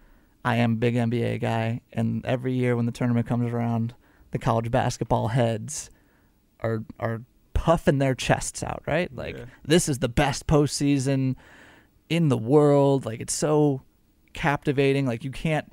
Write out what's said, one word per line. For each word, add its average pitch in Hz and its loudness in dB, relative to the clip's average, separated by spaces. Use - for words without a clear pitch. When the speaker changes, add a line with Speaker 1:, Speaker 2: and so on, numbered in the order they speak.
Speaker 1:
I 120 0
am 117 2
a - 0
big 120 0
N 117 0
B 117 0
A 113 -2
guy, 113 -2
and 113 -2
every 127 -2
year 123 0
when 120 0
the 120 -2
tournament 120 0
comes 120 -2
around, 117 -2
the 123 -4
college 117 0
basketball 120 0
heads 113 -2
are, 113 -4
are 113 -6
puffing 165 2
their 135 2
chests - -2
out, - -8
right? 151 -4
Like, 82 -10
Speaker 2:
Yeah. 120 -14
Speaker 1:
"This 170 2
is 135 -2
the 123 0
best 143 0
postseason 139 2
in 160 2
the 120 4
world." 139 4
Like, 113 -8
it's - -8
so 147 2
captivating. 139 0
Like, - -4
you 139 -8
can't, 156 -4